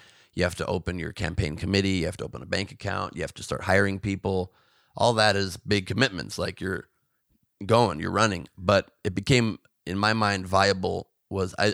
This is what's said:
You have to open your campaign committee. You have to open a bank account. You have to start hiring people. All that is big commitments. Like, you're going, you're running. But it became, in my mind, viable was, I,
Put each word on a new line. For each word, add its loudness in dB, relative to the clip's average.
You 0
have -2
to -4
open -4
your -8
campaign -4
committee. 0
You 0
have -6
to -6
open -10
a -14
bank -4
account. -8
You -8
have -6
to -14
start -6
hiring 2
people. -2
All 4
that 4
is -2
big 0
commitments. -2
Like, -6
you're -6
going, 4
you're -4
running. 0
But 2
it -2
became, 2
in -2
my 4
mind, 0
viable 2
was, -4
I, 2